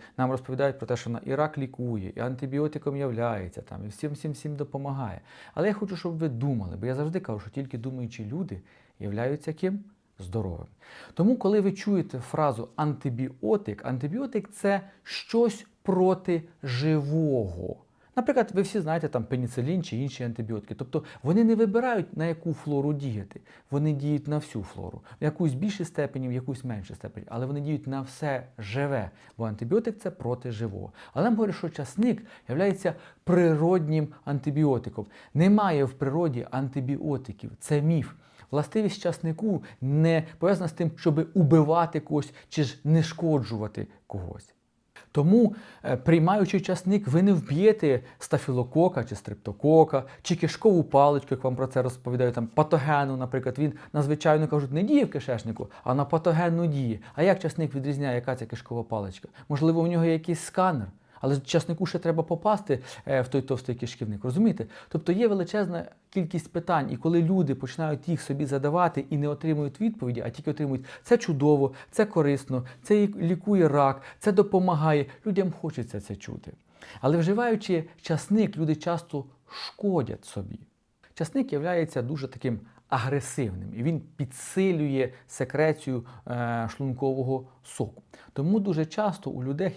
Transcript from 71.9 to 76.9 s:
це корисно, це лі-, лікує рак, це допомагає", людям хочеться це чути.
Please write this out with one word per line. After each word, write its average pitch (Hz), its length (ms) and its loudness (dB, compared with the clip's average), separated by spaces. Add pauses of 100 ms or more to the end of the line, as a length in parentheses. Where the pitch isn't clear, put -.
це 214 160 2
корисно, 143 580 0 (180)
це - 120 2
лі-, 202 280 2
лікує 180 460 4
рак, 139 340 4 (160)
це 214 140 2
допомагає", 175 760 4 (200)
людям 190 340 0
хочеться 120 400 -6
це - 160 -10
чути. - 360 -14 (480)